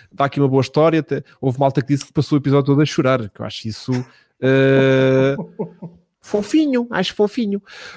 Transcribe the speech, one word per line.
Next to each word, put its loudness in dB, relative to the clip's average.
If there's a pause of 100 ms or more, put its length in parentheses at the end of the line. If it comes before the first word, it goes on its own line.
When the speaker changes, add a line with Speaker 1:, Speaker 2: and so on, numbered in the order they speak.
(120)
Speaker 1:
dá 0
aqui -6
uma 4
boa 2
história. 2
Até, -6 (160)
houve -2
malta 2
que -10
disse -2
que -20
passou 0
o 0
episódio 0
todo 2
a 2
chorar, -2
que -18
eu -8
acho -12
isso, -8 (480)
eh, 4 (460)
Speaker 2:
<laughs> -20
Speaker 1:
fofinho, 0
acho -4
fofinho. -2 (340)